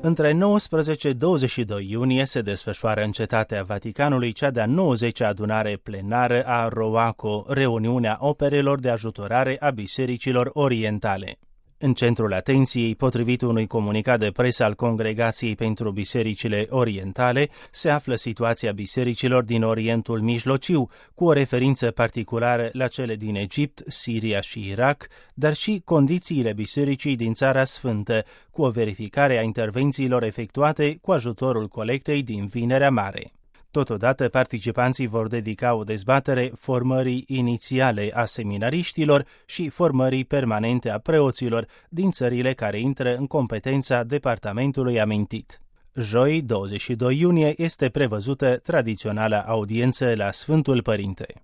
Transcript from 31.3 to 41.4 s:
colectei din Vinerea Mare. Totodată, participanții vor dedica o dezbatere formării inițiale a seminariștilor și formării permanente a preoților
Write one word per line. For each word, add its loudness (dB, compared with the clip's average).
colectei -4
din -6
Vinerea 2
Mare. -2
Totodată, 0
participanții 0
vor -2
dedica -2
o -2
dezbatere 0
formării 0
inițiale 0
a 0
seminariștilor 0
și -6
formării 2
permanente 0
a -4
preoților 0